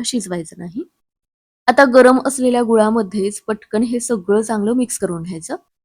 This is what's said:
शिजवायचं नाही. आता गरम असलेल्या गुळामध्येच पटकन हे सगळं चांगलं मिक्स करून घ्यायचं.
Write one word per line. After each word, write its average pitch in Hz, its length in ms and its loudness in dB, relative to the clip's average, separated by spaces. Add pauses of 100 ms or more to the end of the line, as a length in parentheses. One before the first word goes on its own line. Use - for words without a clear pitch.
शिजवायचं 180 520 -6
नाही. 175 260 -12 (840)
आता 254 160 4 (100)
गरम 254 320 8
असलेल्या 254 380 0
गुळामध्येच 214 800 0
पटकन 214 420 -4
हे 240 160 -4
सगळं 214 420 0
चांगलं 220 320 -2
मिक्स 254 260 -2
करून 175 240 -4
घ्यायचं. 175 320 -10 (300)